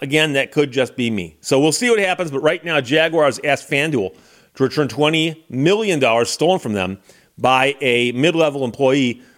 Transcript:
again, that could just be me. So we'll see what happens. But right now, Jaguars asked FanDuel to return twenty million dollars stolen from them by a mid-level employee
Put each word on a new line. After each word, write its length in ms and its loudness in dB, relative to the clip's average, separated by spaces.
again, 320 0
that 180 -2
could 180 0
just 240 -2
be 160 -2
me. 300 -6
So 180 0
we'll 140 2
see 160 -2
what 100 2
happens. 320 -2
But 100 -6
right 220 -2
now, 180 -2
Jaguars 600 0
asked 260 -2
FanDuel 460 -2
to 80 -2
return 260 0
twenty 600 -2
million 520 0
dollars 300 2
stolen 280 0
from 160 -6
them 260 -4
by 440 2
a 320 2
mid-level 520 0
employee 580 0